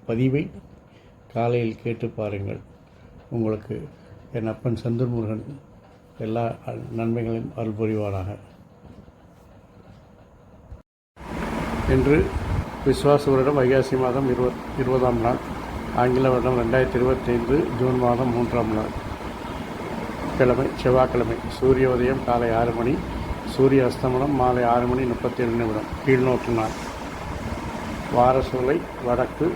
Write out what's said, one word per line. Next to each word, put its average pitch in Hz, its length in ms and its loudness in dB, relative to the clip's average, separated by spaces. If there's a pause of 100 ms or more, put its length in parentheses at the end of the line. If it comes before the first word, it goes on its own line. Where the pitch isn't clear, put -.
பதிவை 131 360 0 (880)
காலையில் 117 500 0
கேட்டு 117 260 -4
பாருங்கள். 104 500 -6 (720)
உங்களுக்கு 110 440 -2 (580)
என் 113 140 -4
அப்பன் 113 300 -2
செந்தூர்முருகன் 117 680 -2 (720)
எல்லா 113 240 -4 (500)
நன்மைகளையும் 113 640 -4
அருள் 110 220 -6
புரிவாராக. 104 520 -2 (3500)
இன்று 135 300 4 (680)
விசுவாச 143 460 4
வருடம் 135 280 4
வைகாசி 131 400 4
மாதம் 131 300 0
இருவ-, 123 300 0 (200)
இருபதாம் 127 420 2
நாள், 120 200 2 (560)
ஆங்கில 127 320 4
வருடம் 123 320 2
ரெண்டாயிரத்தி 127 400 2
இருபத்தைந்து 120 560 2 (200)
ஜூன் 127 220 2
மாதம் 123 340 2
மூன்றாம் 117 420 0
நாள், 110 180 -2 (1400)
கிழமை, 123 420 4
செவ்வாய்க்கிழமை. 123 600 2 (140)
சூரிய 131 380 4
உதயம் 127 360 0
காலை 120 280 2
ஆறு 117 200 2
மணி, 117 220 0 (520)
சூரிய 135 380 4
அஸ்தமனம் 131 500 0
மாலை 123 300 2
ஆறு 120 220 4
மணி 127 180 0
முப்பத்தேழு 120 460 -2
நிமிடம். 110 500 -2
கீழ்நோக்கு 127 520 2
நாள். 113 220 0 (1400)
வார 127 300 6
சூலை 127 320 0 (300)
வடக்கு. 127 520 0